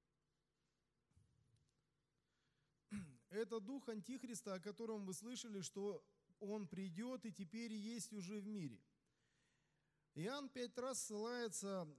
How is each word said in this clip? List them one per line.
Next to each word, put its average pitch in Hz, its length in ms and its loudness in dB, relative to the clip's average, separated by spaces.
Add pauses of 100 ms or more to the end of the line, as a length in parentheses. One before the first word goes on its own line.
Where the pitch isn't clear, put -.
(3000)
<clears throat> 156 400 -6
Это 220 300 2
дух 247 280 -2
антихриста, 226 680 -2
о 185 60 0
котором 208 460 0
вы 185 80 0
слышали, 220 480 -2
что 196 420 0 (360)
он 208 280 2
придет 196 560 0
и 220 80 0
теперь 220 400 -2
есть 220 400 0
уже 208 280 0
в 196 60 -2
мире. 160 320 0 (1400)
Иоанн 262 320 0
пять 247 300 -2
раз 254 280 2
ссылается, 208 840 2 (100)